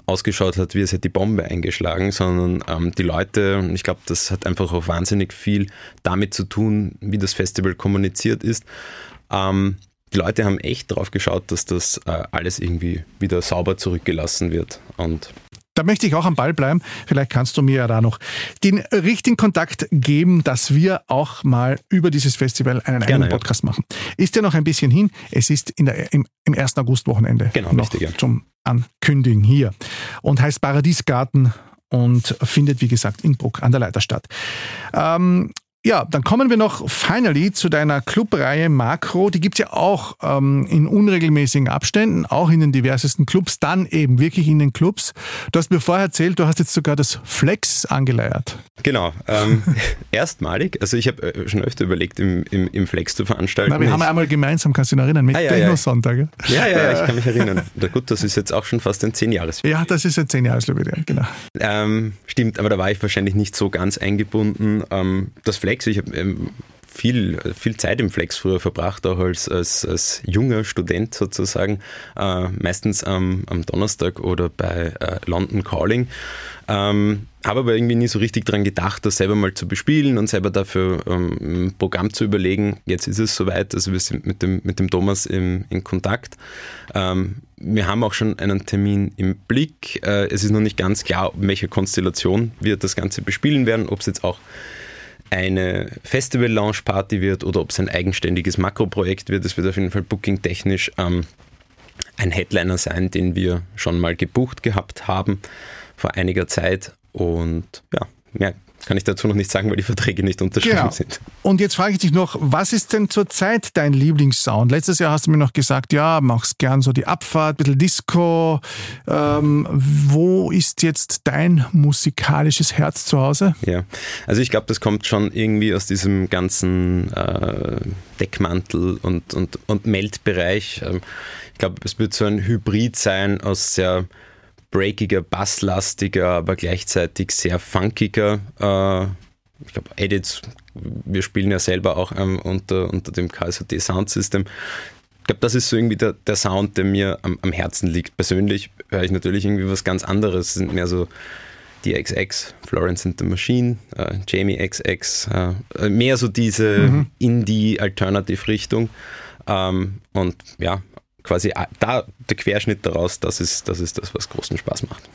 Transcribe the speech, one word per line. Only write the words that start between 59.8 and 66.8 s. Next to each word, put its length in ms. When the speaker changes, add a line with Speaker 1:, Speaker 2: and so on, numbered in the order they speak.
Speaker 2:
das 180
ist 160
ein 80
zehn-Jahres-Jubiläum, 800
genau. 200
Speaker 1:
Ähm, 560
stimmt, 320
aber 80
da 100
war 140
ich 100
wahrscheinlich 320
nicht 220
so 140
ganz 280
eingebunden. 920
Ähm, 400
das 140
Flex, 300
ich 100
hab, 180
ähm, 360